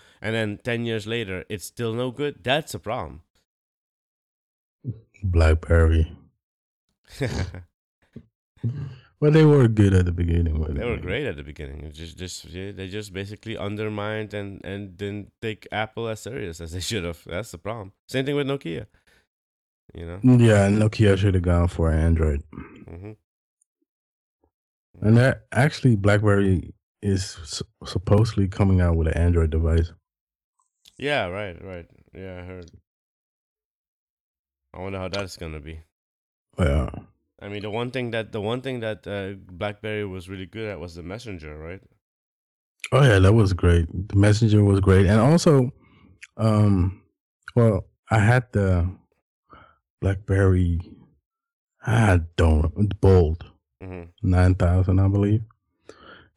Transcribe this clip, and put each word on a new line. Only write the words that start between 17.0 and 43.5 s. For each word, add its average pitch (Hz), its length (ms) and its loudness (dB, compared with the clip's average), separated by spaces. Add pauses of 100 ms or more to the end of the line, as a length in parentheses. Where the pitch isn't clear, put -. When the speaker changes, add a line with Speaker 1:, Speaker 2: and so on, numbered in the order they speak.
Speaker 1:
have. 85 220 -8
That's - 260 -10
the 87 60 -16
problem. 104 340 -12 (160)
Same 131 180 -4
thing 143 120 -4
with 143 100 -4
Nokia. 143 380 -8 (1080)
You 82 120 -14
know? 87 180 -12
Speaker 2:
Yeah, 117 460 6
Nokia 104 480 2
should 98 160 2
have 92 100 0
gone 87 240 4
for 82 240 0
Android. 80 520 0 (460)
Speaker 1:
Mm-hmm. 90 220 -16 (1900)
Speaker 2:
And 110 160 6
that, 131 340 2
actually, 123 460 2
BlackBerry 101 760 2 (280)
is 95 400 -2
s-, - 220 -12 (220)
supposedly 104 640 0
coming 95 320 2
out 87 160 2
with 80 120 0
an 76 80 -2
Android 85 340 2
device. 80 420 0 (1080)
Speaker 1:
Yeah, 135 300 -4
right, 92 340 -10
right. 90 260 -16 (260)
Yeah, 92 280 -14
I 87 40 -14
heard. 90 260 -16 (2000)
I 82 60 -18
wonder 95 200 -10
how 92 100 -8
that's 98 260 -10
gonna 80 240 -12
be. 80 220 -16 (760)
Speaker 2:
Yeah. 73 320 -2 (520)
Speaker 1:
I 98 60 -14
mean, 104 140 -10
the 104 80 -8
one 117 220 -6
thing 123 200 -8
that, 113 220 -8
the 110 80 -6
one 113 200 -4
thing 127 200 -8
that, 110 260 -8
uh, 98 320 -8 (100)
BlackBerry 104 560 -8
was 92 220 -12
really 95 180 -12
good 110 240 -12
at 95 80 -10
was 85 180 -14
the 87 80 -16
Messenger, 87 540 -14
right? 82 220 -16 (1120)
Speaker 2:
Oh 131 100 4
yeah, 117 180 6
that 95 120 6
was 104 220 4